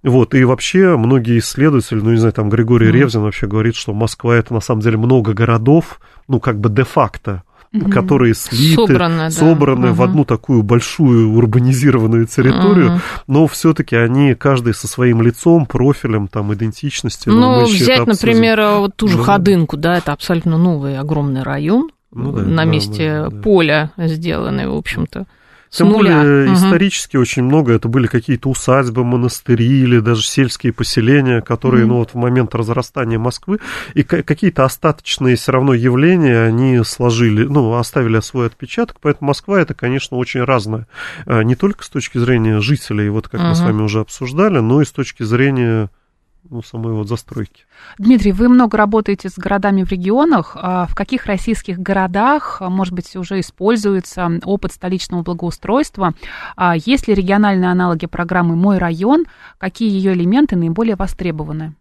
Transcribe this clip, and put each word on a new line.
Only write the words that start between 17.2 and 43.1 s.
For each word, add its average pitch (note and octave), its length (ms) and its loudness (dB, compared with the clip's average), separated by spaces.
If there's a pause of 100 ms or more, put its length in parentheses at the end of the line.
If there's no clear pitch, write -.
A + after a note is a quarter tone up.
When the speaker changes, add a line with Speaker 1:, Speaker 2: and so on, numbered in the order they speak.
Speaker 2:
Ну, B3 240 4
Speaker 1:
мы A#3+ 60 4
ещё G#3+ 220 2
Speaker 2:
взять, B3+ 160 4
Speaker 1:
это A#3 120 2
обсудим. G#3+ 200 0
Speaker 2:
например, A3+ 280 2 (180)
вот G3+ 180 -2
ту A3 120 -2
же F3+ 100 2
Speaker 1:
Да. A#2+ 60 0
Speaker 2:
Ходынку, F#3 520 2
да, E3 220 0
это D#3+ 140 -4
абсолютно E3 440 -2
новый D3+ 420 0
огромный C#3+ 440 -4
район, D3+ 480 -2 (220)
Speaker 1:
Ну A#2+ 200 -6
да, G#2+ 100 -4
Speaker 2:
на D#3+ 220 0
Speaker 1:
да, - 0 -
Speaker 2:
месте D#3 600 -2
Speaker 1:
да, - 60 -6
да. - 120 -14
Speaker 2:
поля D#3 540 2
сделанный, D#3+ 720 -4
в C3+ 80 -4
общем-то, - 500 -8 (440)
с - 80 -12
Speaker 1:
Тем E3+ 100 4
Speaker 2:
нуля. G3 300 4
Speaker 1:
более C#3+ 320 4
Speaker 2:
Мгм. F#3+ 40 4
Speaker 1:
исторически F#3 640 2
очень B2+ 260 0
много, C3 300 2
это A2+ 160 0
были A#2+ 180 0
какие-то B2 420 -2
усадьбы, B2+ 540 0
монастыри A#2+ 640 -2 (160)
или B2 160 4
даже A2 240 0
сельские B2 500 -2
поселения, B2 680 0
которые, B2 460 0
Speaker 2:
Мгм. A2+ 80 2
Speaker 1:
ну, B2 40 2
вот A#2 120 -2
в - 40 -20
момент A#2+ 400 0
разрастания A#2 640 -4
Москвы, A#2+ 400 -4 (360)
и D3+ 100 0
ка-, F3 180 -2
какие-то D3+ 420 0
остаточные C3 720 -2
всё - 160 -4
равно C3 240 2
явления, B2+ 680 2
они A#2+ 400 2
сложили, A#2 600 0
ну, C#3 300 0
оставили A#2 460 -2
свой A#2+ 260 -4
отпечаток, - 540 -8
поэтому D3 300 -4
Москва — G3 300 -2
это, D#3 140 -4
конечно, B2+ 420 -4
очень B2 280 -4
разная, A2+ 420 -2 (400)
э, A#2 160 0
не B2 140 0
только G3+ 260 -2
с - 60 -18
точки - 300 -8
зрения A2+ 420 0
жителей, G#2+ 480 -2
вот G#2+ 180 -4